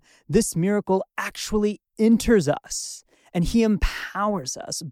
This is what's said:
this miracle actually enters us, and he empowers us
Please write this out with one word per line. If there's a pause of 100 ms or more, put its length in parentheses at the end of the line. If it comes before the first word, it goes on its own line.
(280)
this
miracle (140)
actually (160)
enters
us, (300)
and
he
empowers
us